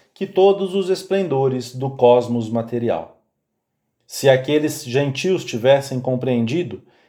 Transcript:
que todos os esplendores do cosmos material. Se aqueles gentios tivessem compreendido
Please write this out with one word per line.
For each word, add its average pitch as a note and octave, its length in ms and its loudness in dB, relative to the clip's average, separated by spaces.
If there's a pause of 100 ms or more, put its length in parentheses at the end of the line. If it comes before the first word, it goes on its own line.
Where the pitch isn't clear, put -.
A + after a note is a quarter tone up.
(120)
que F#3+ 140 -8
todos F#3+ 480 2
os F#3+ 160 -2
esplendores C3+ 840 -2
do C3 140 -6
cosmos A#2+ 640 2
material. A2+ 720 -4 (840)
Se - 220 0
aqueles D3 560 0
gentios C#3+ 640 -2
tivessem C3 520 2
compreendido B2+ 840 -4 (260)